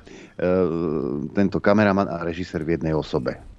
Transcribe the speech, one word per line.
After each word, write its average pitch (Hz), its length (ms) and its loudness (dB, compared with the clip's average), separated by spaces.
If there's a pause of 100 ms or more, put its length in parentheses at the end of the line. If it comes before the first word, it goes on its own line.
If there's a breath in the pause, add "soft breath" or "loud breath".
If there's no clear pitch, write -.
(340 loud breath)
e, - 140 -2 (840)
tento 98 300 2
kameraman 101 500 4
a 87 120 -6
režisér 85 440 -6
v 82 80 0
jednej 78 180 -2
osobe. 73 460 -2 (220)